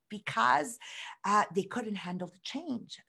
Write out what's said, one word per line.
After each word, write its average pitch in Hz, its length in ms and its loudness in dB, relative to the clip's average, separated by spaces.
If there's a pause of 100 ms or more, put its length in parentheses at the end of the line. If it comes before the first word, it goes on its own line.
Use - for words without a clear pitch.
because, 214 680 2 (460)
uh, 202 220 6 (100)
they 190 80 2
couldn't 214 320 -6
handle 180 320 -6
the - 160 -16
change. - 640 -6